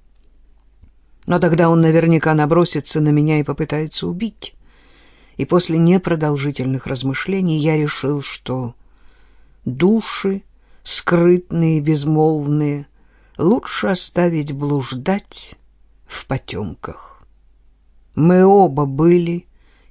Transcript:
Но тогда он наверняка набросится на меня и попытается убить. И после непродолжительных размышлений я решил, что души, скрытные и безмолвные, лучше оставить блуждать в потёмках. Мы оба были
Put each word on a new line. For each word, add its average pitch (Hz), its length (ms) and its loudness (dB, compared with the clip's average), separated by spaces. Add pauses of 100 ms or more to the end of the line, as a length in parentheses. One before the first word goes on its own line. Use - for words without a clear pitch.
(1300)
Но 175 140 0
тогда 165 320 4
он 165 100 4
наверняка 165 540 4
набросится 151 680 0
на 151 80 2
меня 151 300 2
и 147 40 -2
попытается 147 640 -6
убить. 180 480 -8 (840)
И 135 80 -4
после 165 340 0
непродолжительных 147 1040 0
размышлений 156 720 -4
я 156 200 0
решил, 147 440 -4
что 127 540 -8 (880)
души, 196 800 -2 (400)
скрытные 170 960 2
и 151 40 0
безмолвные, 147 1080 0 (500)
лучше 208 500 0
оставить 170 640 -2
блуждать 143 1040 -6 (480)
в - 220 -12
потёмках. - 960 -10 (920)
Мы 180 280 4
оба 185 420 4
были 170 640 0 (440)